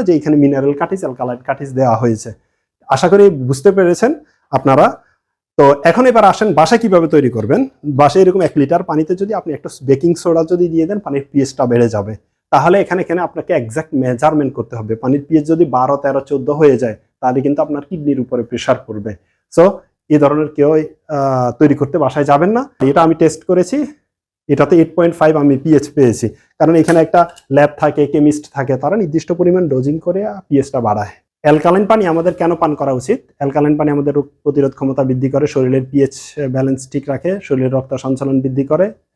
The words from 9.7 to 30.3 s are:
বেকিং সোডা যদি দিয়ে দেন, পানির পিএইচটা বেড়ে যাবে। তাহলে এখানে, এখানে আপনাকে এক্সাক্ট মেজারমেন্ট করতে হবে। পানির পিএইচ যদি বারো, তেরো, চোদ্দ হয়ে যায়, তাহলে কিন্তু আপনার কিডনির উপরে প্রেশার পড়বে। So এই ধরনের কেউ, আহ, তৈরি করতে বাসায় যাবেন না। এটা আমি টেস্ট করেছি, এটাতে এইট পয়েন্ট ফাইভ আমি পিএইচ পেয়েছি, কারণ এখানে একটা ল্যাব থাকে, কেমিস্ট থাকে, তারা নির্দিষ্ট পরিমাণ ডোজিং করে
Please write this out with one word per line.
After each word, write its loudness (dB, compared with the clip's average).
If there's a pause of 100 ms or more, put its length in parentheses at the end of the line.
বেকিং 2
সোডা 0 (100)
যদি 2
দিয়ে 0
দেন, -6
পানির -6
পিএইচটা -2
বেড়ে 2
যাবে। -6 (400)
তাহলে 4
এখানে, -4
এখানে -4
আপনাকে -8
এক্সাক্ট -4
মেজারমেন্ট 0
করতে -8
হবে। -8 (100)
পানির 0
পিএইচ 0
যদি 2
বারো, 0
তেরো, -2
চোদ্দ -4
হয়ে 4
যায়, -4 (240)
তাহলে -2
কিন্তু -2
আপনার -6
কিডনির -4
উপরে -6
প্রেশার -4
পড়বে। -10 (440)
So 6 (440)
এই 4
ধরনের 0
কেউ, 2
আহ, -4 (100)
তৈরি 4
করতে -2
বাসায় -2
যাবেন 2
না। -2 (260)
এটা 2
আমি 2
টেস্ট 2 (100)
করেছি, 0 (760)
এটাতে 2
এইট 2
পয়েন্ট 2
ফাইভ 4
আমি 2 (100)
পিএইচ 2 (100)
পেয়েছি, 2 (320)
কারণ 2
এখানে 2
একটা 2 (360)
ল্যাব 4 (120)
থাকে, 0
কেমিস্ট 0 (120)
থাকে, -4
তারা -2
নির্দিষ্ট -4
পরিমাণ 0
ডোজিং -2
করে -2 (280)